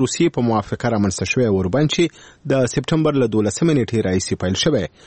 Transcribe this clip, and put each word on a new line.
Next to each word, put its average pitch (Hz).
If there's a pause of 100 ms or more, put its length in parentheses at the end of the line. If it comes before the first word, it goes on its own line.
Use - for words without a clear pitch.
روسیې 170
په 123
موافقه 113
رامنځته 104
شوی 123
اوربند 98
چې 175 (500)
د 131
سپتمبر 151
له 120
دولسمې 107
نیټې 113
راهیسې 95
پیل 92
شوی، 123 (220)